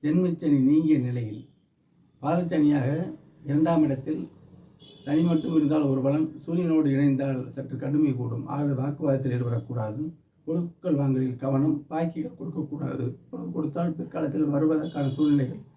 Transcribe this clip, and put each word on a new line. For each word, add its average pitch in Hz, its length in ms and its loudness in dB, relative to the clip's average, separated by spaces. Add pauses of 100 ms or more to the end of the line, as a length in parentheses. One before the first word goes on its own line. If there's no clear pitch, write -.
ஜென்மச்சனி 160 580 2 (100)
நீங்கிய 156 260 4 (120)
நிலையில் 113 340 -6 (760)
பாதச்சனியாக 151 680 2 (640)
இரண்டாம் 156 360 4
இடத்தில் 151 380 -4 (800)
சனி 151 240 2
மட்டும் 165 300 0
இருந்தால் 147 320 4
ஒரு 135 160 2
பலன், 151 200 2 (180)
சூரியனோடு 165 500 2
இணைந்தால் 135 440 2 (180)
சற்று 127 260 -10
கடுமை 143 320 2
கூடும். 117 300 -4 (100)
ஆகவே 143 260 0
வாக்குவாதத்தில் 139 560 -2
ஈடுபடக்கூடாது. 120 680 -4 (460)
கொடுக்கல் 170 520 -2
வாங்கலில் 131 440 0
கவனம், 139 320 2 (160)
பாக்கிகள் 160 480 -4
கொடுக்கக்கூடாது. 139 680 -6 (500)
கொடுத்தால் 165 420 -2
பிற்காலத்தில் 156 560 -2
வருவதற்கான 156 640 0
சூழ்நிலைகள் 143 440 2 (160)